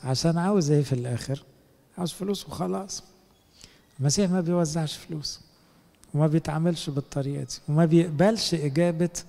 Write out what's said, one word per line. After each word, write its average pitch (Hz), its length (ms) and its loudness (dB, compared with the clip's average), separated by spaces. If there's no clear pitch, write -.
عشان 165 340 0
عاوز 175 340 2
إيه 147 120 6
في 135 100 -2
الآخر؟ 123 500 -4
عاوز 175 140 -4
فلوس 190 360 -6
وخلاص. 185 560 -6
المسيح 175 320 2
ما 185 100 2
بيوزعش 165 560 0
فلوس - 420 -10
وما 151 140 2
بيتعاملش 160 640 -2
بالطريقة 139 540 -6
دي - 120 -10
وما 160 160 4
بيقبلش 170 680 4
إجابة 165 560 0